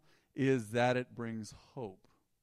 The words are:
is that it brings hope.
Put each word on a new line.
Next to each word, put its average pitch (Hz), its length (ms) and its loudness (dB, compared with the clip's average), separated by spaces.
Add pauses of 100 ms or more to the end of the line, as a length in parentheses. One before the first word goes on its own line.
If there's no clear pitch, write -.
(360)
is 131 360 2
that 120 240 4
it 123 200 -4
brings 113 400 -8 (180)
hope. 104 340 -12 (360)